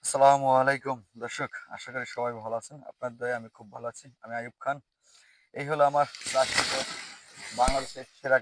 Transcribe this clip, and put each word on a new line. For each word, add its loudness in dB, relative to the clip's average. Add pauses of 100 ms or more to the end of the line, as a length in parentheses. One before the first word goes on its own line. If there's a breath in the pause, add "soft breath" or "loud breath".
আসসালামু 6 (120)
আলাইকুম 0 (260)
দর্শক, -6 (260)
আশা -16
করি -6
সবাই -4 (120)
ভালো -6
আছেন। -20 (120)
আপনার -10
দয়ায় -4
আমি -18
খুব -20
ভালো -12
আছি। -20 (160)
আমি -14
আইয়ুব -12
খান। -2 (760 soft breath)
এই -8
হলো 4
আমার 2 (260)
চাষকৃত 2 (880)
বাংলাদেশের 0 (100)
সেরা 2